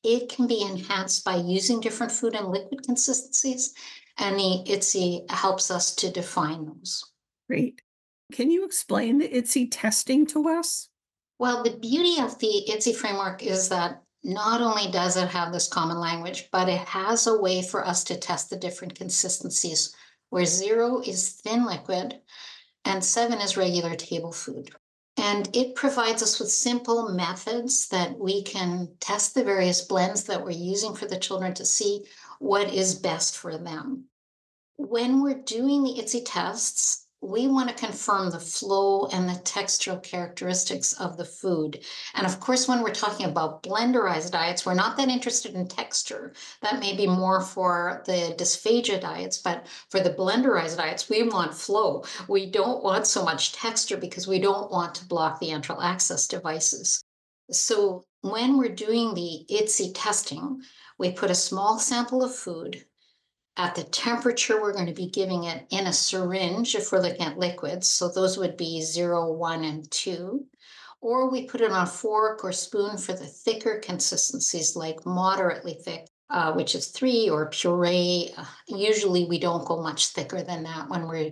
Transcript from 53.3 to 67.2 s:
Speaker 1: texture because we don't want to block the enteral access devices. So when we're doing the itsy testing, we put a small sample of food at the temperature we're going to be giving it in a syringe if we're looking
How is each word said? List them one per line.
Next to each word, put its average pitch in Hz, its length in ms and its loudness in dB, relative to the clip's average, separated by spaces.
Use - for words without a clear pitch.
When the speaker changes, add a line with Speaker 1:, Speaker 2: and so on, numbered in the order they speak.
Speaker 1:
texture 220 440 -2
because - 300 -8
we 190 100 2
don't 196 320 2
want 170 260 -2
to - 120 -12
block 160 320 0
the 165 100 -4
enteral 151 320 -6
access 180 460 0
devices. 170 760 -2
So 202 540 2
when 240 380 4
we're 226 160 2
doing 220 400 0
the 170 340 -6
itsy 202 460 0
testing, 214 640 -2
we 180 120 0
put 180 200 0
a 180 40 4
small 202 440 2
sample 247 440 0
of 254 120 -2
food - 500 -10
at 180 160 -2
the 165 100 -6
temperature 233 800 2
we're 208 120 0
going 185 120 -2
to 170 80 -4
be 185 140 -6
giving 185 380 -2
it 160 240 -6
in 190 180 0
a 165 60 0
syringe 185 800 0
if - 160 -2
we're 190 80 4
looking 170 260 0